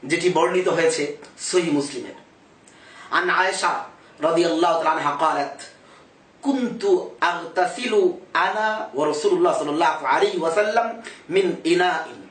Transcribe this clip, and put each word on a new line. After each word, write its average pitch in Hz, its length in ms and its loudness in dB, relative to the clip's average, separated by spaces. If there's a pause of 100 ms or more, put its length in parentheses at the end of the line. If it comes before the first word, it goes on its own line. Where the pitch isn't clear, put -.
যেটি 165 260 0
বর্ণিত 180 380 2
হয়েছে 160 500 0 (220)
সহিহ 170 340 0
মুসলিমের। - 400 -4 (960)
আন 175 180 0
আয়েশা 180 540 0 (360)
রাদিয়াল্লাহু 165 640 2
তাআলা 156 180 0
আনহা 143 180 -2
قالت, 147 440 -2 (840)
"كنت 247 380 -2 (380)
أغتسل 175 720 -2 (420)
أنا 208 600 0
ورسول 151 380 0
الله 170 260 4
صلى 147 120 -4
الله 156 360 0
عليه 180 320 2
وسلم 208 600 0 (340)
من 185 180 2 (120)
إناء।" 175 440 2 (220)